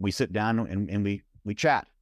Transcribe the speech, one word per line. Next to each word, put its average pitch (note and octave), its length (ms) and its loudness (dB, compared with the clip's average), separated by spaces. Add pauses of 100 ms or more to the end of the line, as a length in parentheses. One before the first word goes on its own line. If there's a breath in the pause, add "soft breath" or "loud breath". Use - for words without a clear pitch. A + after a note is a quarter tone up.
we F#2+ 100 0
sit A2 220 0
down A2 260 2
and, G2+ 320 -2
and G#2 140 0
we, G2+ 180 -2 (220)
we G#2 100 -4
chat. D3 320 2 (160)